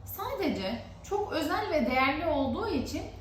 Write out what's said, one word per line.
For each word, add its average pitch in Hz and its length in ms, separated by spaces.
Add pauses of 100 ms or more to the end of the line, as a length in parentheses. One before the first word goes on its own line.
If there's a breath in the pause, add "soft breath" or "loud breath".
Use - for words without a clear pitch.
Sadece 240 760 (200)
çok 403 300
özel 370 380
ve 294 160
değerli 269 400
olduğu 285 420
için 302 340 (180)